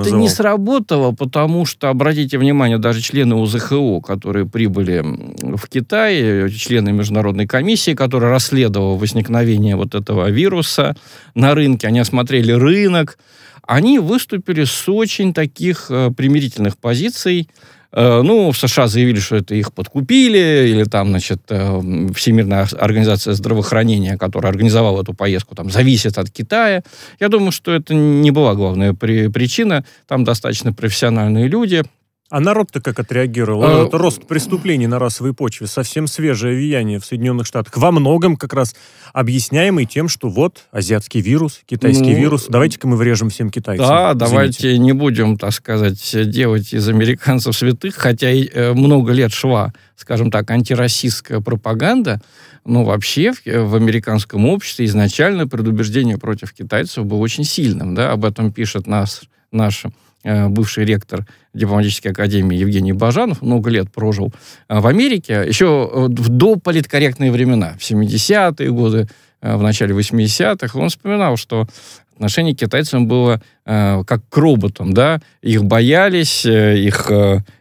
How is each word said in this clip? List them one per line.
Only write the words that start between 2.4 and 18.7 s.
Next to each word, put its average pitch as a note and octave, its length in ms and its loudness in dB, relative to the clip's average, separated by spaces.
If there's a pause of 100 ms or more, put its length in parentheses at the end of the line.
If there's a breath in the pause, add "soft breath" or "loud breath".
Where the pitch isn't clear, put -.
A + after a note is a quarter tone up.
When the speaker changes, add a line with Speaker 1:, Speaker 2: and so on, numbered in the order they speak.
Speaker 2:
даже A2+ 220 0
члены B2 340 0
О A2 100 0
З A2 140 -2
Х - 160 -4
О, B2 260 0
которые G2 460 -4
прибыли, G2 540 0
м, C#2+ 540 -8
в - 140 -8
Китай, G#3 500 0
э, G2+ 300 0
члены G#2 440 -2
международной G#2 520 -2
комиссии, D#3+ 480 -2
которая B2+ 380 0
расследовала G#2+ 680 0
возникновение G#2+ 800 0
вот G2 180 -4
этого G#2 380 -2
вируса D3+ 640 0 (400 loud breath)
на C3+ 180 4
рынке, C#3 320 2
они A2+ 140 2
осмотрели A#2+ 540 0
рынок, E3+ 680 2 (480 soft breath)
они G#3+ 320 4
выступили D#3+ 640 -2
с - 260 -4
очень G3+ 420 0
таких, E3 600 -4
э, B2+ 180 0
примирительных C3 720 0
позиций. F3 680 -2 (500 soft breath)
Э, A#2+ 260 4
ну, F#3+ 280 4
в A#2+ 60 -2
С C3 100 0
Ш B2+ 160 2